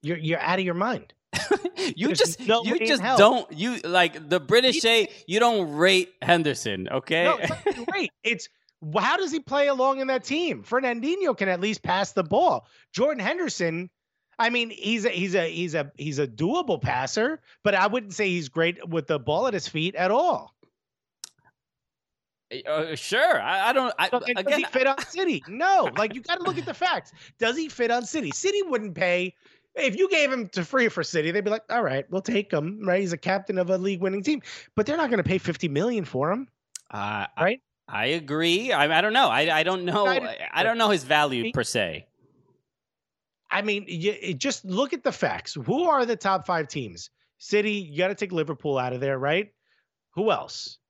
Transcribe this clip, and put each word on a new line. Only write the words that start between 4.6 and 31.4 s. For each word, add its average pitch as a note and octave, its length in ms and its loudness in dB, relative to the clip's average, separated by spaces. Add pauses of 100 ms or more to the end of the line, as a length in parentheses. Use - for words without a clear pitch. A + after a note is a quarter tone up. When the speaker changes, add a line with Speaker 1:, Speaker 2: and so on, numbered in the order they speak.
Speaker 1:
He E4 40 0
Speaker 2:
say, A3+ 280 4 (180)
you G3 140 0
don't G#3 320 4
rate F#3 380 4 (120)
Henderson, C3+ 680 2
okay? E3 360 0
Speaker 1:
No, D4 140 4
it's E3+ 120 -2
not D#4+ 160 -4
even A#3+ 260 -2
rate. F#4+ 180 -4 (120)
It's A3+ 260 -4 (360)
wh-, D#3 180 0
how C4+ 140 2
does F#4 160 -2
he D#4 80 -4
play C#4+ 260 0
along C4+ 320 2
in C4+ 80 -4
that C4 160 0
team? C#4+ 400 -2
Fernandinho C4 760 0
can G3 120 0
at F3+ 120 0
least G#3 220 -2
pass - 300 0
the F#3+ 100 0
ball. F#3 460 2 (240)
Jordan C4+ 260 0
Henderson, F#3 720 -4 (480)
I A#3 120 2
mean, A#3 200 -2
he's G#3 360 -2
a, - 20 2
he's F3+ 260 -2
a, E3 160 2
he's E3 240 -6
a, D3 220 -2
he's C#3+ 240 -6
a C#3 80 0
doable A#3 520 -2
passer, G#3+ 600 -2 (240)
but G3+ 100 4
I F#3+ 140 4
wouldn't G#3 260 -4
say G#3 140 0
he's F3 200 -2
great E3+ 400 -2
with E3 200 -2
the D3+ 100 0
ball D#3 300 0
at A3 60 -2
his F3 120 -4
feet D#3+ 300 -4
at F#3 160 2
all. D4+ 420 0 (2250)
Speaker 2:
Uh, D#3 260 -2
sure. D4 460 2
I, F#3+ 300 2
I - 20 2
don't. B3+ 260 2
I, F#3 120 2
Speaker 1:
So A#3+ 100 2
then A#3+ 160 -4
Speaker 2:
again, F#3+ 80 -2
Speaker 1:
does F#3+ 140 2
he - 80 0
fit C4 200 2
on C#4 200 0
City? E4 420 -2
No. E4+ 480 2
Like, G#3+ 180 0
you B3+ 60 -10
gotta F4 240 -4
look F4+ 140 -2
at D#4+ 80 -8
the F4+ 80 -6
facts. F4 380 -2 (260)
Does A#3 180 0
he D#4 120 -4
fit A#3+ 220 -2
on A#3+ 140 0
City? A3 260 -4
City G4+ 320 0
wouldn't A3 320 -4
pay. F3+ 400 0 (400)
If A#3+ 220 -2
you F#4+ 140 2
gave D4 200 4
him A#3+ 200 -4
to F3 160 -4
free B3 220 2
for F3 140 -2
City, D#3+ 280 -2
they'd G3+ 140 0